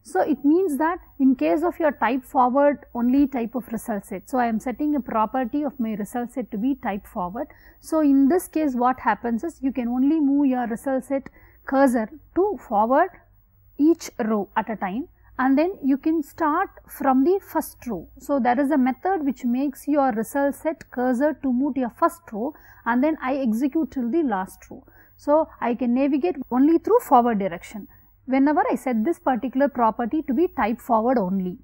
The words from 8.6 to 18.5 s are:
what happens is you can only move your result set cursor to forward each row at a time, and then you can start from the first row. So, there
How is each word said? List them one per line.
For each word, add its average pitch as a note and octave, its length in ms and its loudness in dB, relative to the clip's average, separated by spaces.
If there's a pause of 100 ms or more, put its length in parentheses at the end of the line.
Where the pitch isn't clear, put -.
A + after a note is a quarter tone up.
what B3 260 0
happens A#3 420 -2
is D#4+ 180 -10
you C4 120 -4
can A#3 160 -6
only C#4 320 0
move C#4+ 240 2
your B3 220 0
result B3+ 360 -4
set C#4 200 -4 (420)
cursor C4 440 2 (260)
to F#4 300 0
forward B3 440 2 (680)
each D#4+ 320 2 (100)
row G#3+ 360 -2
at A3 140 -2
a G#3+ 80 -4
time, G#3+ 320 -6 (280)
and C4 200 2
then F4+ 160 2 (100)
you C4+ 140 2
can D#4+ 260 0
start E4+ 460 -2 (180)
from C4+ 380 2
the F#4+ 200 2
first - 420 -6
row. G3 200 -8 (120)
So, C#4+ 200 -2
there A#3+ 200 2